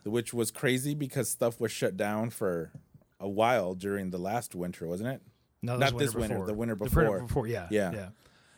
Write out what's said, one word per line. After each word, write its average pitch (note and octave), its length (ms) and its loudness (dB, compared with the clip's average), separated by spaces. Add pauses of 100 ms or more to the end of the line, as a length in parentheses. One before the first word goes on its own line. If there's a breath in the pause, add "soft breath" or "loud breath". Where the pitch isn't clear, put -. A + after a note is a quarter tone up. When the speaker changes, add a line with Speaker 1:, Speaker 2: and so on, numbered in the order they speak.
Speaker 1:
which A2+ 280 0
was A2+ 200 0
crazy C3+ 420 2
because C#3 340 -2
stuff A#2 320 0
was A2+ 120 2
shut G2 240 0
down G#2 340 0
for F2 400 -2 (480)
a G2 100 -6
while G#2 460 4
during G2 360 -2
the F#2 80 -4
last G#2 360 -4
winter, F2 320 -6
wasn't F#2 220 -4
it? C3 140 -6 (400)
Speaker 2:
No, A#2+ 160 -2
that C3+ 80 4
Speaker 1:
Not C3+ 80 4
Speaker 2:
was B2 120 0
Speaker 1:
this A2+ 80 -2
Speaker 2:
winter B2 60 -2
Speaker 1:
winter, G#2+ 140 0
Speaker 2:
before. F#2+ 120 -2
Speaker 1:
the G#2 80 -2
winter A2+ 220 -2
Speaker 2:
The G2+ 80 -4
winter - 160 4 (100)
Speaker 1:
before. F#2+ 160 0
Speaker 2:
before, A#2 220 0
yeah, G#2 240 -4
Speaker 1:
Yeah. G2+ 200 4
Speaker 2:
yeah. G2 160 -6 (500 soft breath)